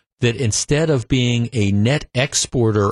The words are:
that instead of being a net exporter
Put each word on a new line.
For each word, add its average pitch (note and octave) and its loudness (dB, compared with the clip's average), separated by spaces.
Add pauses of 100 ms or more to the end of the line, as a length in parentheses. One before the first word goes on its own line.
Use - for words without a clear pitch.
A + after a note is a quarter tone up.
(200)
that A#2+ 0
instead D3 0
of C3 0
being A#2+ 0
a G2+ 0
net A2 0 (100)
exporter A2+ 0